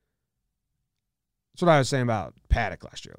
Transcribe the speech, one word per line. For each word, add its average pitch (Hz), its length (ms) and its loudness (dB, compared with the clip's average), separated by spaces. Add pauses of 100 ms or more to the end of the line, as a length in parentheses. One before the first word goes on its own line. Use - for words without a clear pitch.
(1500)
That's - 100 -8
what 175 80 4
I 151 80 6
was 131 100 0
saying 131 140 -2
about 110 320 -4 (140)
Paddock 104 340 -2
last - 240 -18
year. - 120 -20